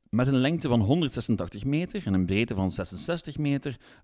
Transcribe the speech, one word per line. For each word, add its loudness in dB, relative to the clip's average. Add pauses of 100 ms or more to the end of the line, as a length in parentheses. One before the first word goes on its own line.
Met 2
een 2
lengte 2
van 4
honderdzesentachtig 0
meter -2
en 2
een 4
breedte 0
van 0
zesenzestig -6
meter -2 (280)